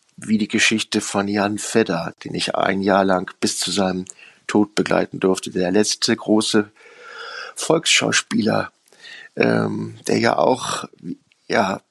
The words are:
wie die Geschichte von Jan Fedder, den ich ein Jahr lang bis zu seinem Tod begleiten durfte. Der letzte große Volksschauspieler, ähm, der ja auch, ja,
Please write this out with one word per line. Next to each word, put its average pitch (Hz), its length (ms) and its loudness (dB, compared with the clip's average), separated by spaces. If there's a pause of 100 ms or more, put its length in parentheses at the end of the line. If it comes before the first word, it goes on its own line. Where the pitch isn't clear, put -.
(180)
wie 107 200 0
die 104 100 0
Geschichte 110 540 0
von 101 260 -2
Jan 104 300 0
Fedder, 87 560 -2 (100)
den - 120 -10
ich - 200 -4
ein 98 260 0
Jahr 98 240 4
lang 92 340 0
bis - 200 -2
zu 92 120 -4
seinem 92 340 -2 (420)
Tod 104 280 2
begleiten 90 440 0
durfte. 95 320 0
Der 92 200 0
letzte 107 440 2
große 107 540 2 (840)
Volksschauspieler, 110 1160 0 (640)
ähm, 110 600 0 (120)
der 110 120 2
ja 117 180 2
auch, - 480 0 (640)
ja, 101 440 0